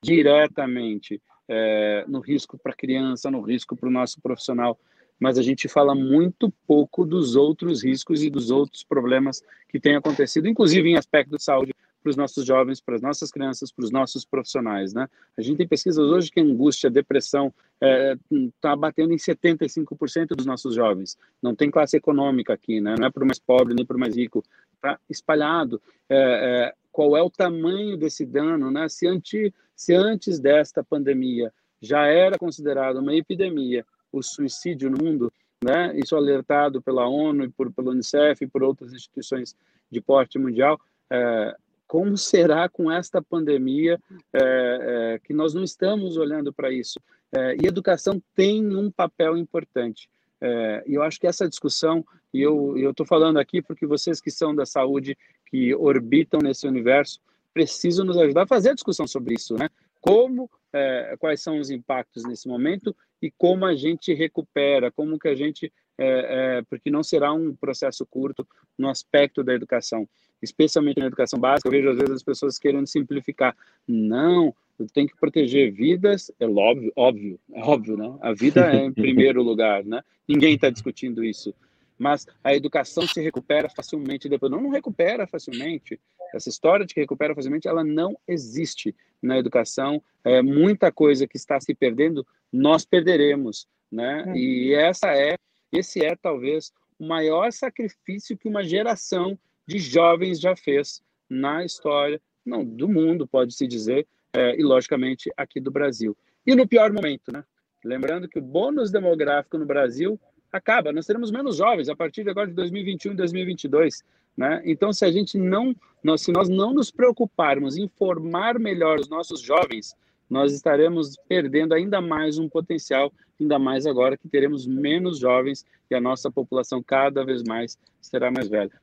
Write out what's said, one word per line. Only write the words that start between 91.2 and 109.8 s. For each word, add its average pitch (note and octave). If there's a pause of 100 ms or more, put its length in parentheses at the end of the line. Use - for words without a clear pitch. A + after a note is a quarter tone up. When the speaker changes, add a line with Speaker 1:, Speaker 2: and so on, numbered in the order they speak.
Speaker 1:
que -
está C#3
se -
perdendo, C3+ (260)
nós D3
perderemos, D3 (240)
né? B2
Speaker 3:
Hum. F#3
Speaker 1:
E B2+
essa E3
é, D3 (340)
esse F3
é, E3
talvez, D3+ (240)
o D#3
maior E3
sacrifício A3
que -
uma G#3
geração F#3+ (300)
de F3
jovens E3+
já F3+
fez - (280)
na C#3
história, D3 (240)
não, B2+
do A#2
mundo, E3
pode-se B2+
dizer, A#2+ (260)
é, B2
e, D#3
logicamente, C3
aqui C#3
do C3+
Brasil. A#2 (280)
E C4
no B3+
pior A3
momento, D#3
né? D3 (420)
Lembrando C3+
que D#3
o -
bônus G#3
demográfico D#3+
no D#3
Brasil D3 (320)